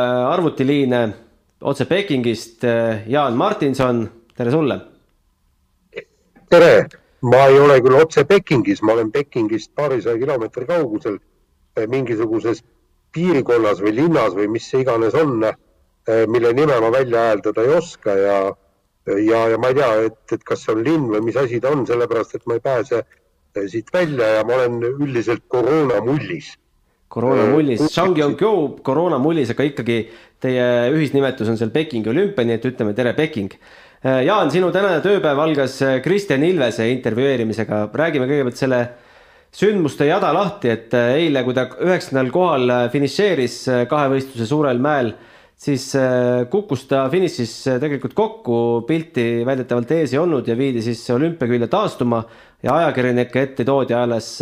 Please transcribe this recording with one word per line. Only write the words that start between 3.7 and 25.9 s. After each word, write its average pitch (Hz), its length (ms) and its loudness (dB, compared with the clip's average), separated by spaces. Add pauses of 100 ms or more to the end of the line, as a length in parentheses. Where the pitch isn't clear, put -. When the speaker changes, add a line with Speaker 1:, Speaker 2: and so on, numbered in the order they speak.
Speaker 1:
Tere 120 160 -2
sulle! 131 300 0 (1700)
Speaker 2:
Tere! 165 380 8 (360)
Ma 123 220 6
ei 135 160 8
ole 143 180 8
küll 127 160 6
otse 160 300 4
Pekingis, 135 560 2
ma 110 140 2
olen 110 180 -2
Pekingist 113 640 -2
paarisaja 120 400 -2
kilomeetri 123 480 -4
kaugusel, 120 540 -4 (580)
äh, 110 80 -2
mingisuguses 113 760 -4 (500)
piirkonnas 120 680 2
või 107 160 2
linnas 143 340 2
või 104 160 0
mis 113 160 -6
see 131 160 0
iganes 113 320 0
on, 143 320 0
äh, - 800 -2
mille 117 260 2
nime 139 300 2
ma 113 100 2
välja 120 360 2
hääldada 107 340 0
ei 131 160 4
oska 110 400 -4
ja, 101 220 2 (680)
ja, 110 380 2 (100)
ja 117 80 -2
ma 127 80 0
ei 131 80 0
tea, 127 140 2 (180)
et, - 80 -20 (160)
et - 160 -6
kas - 160 -6
see 117 80 0
on 113 80 -2
linn 147 320 0
või 107 160 0
mis 110 80 -2
asi 120 240 -2
ta 131 80 0
on, 143 160 -2
sellepärast 117 480 -2
et 123 160 -10
ma 117 80 -2
ei - 80 -6
pääse, 120 340 -2 (540)
äh, 98 160 -6
siit 110 240 -8
välja 139 460 0
ja 110 40 0
ma 120 140 0
olen 120 320 0
üldiselt 120 560 -4
koroonamullis. 123 1040 0 (640)